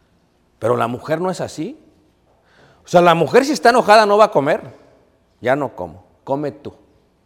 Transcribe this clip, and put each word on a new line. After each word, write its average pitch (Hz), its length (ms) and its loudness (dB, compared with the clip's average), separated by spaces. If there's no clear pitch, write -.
Pero 120 180 -2
la 117 100 -4
mujer 151 340 -8
no 185 100 -6
es 165 100 -10
así. 165 380 -12
O - 40 -20
sea, 175 140 2
la 170 140 4
mujer 202 300 2
si 302 60 -4
está 240 180 2
enojada 220 360 4
no 202 120 2
va 214 80 6
a 208 60 -2
comer. 147 300 0
"Ya 123 160 -2
no 139 200 -6
como, 87 280 -14
come 139 280 -6
tú". - 240 -18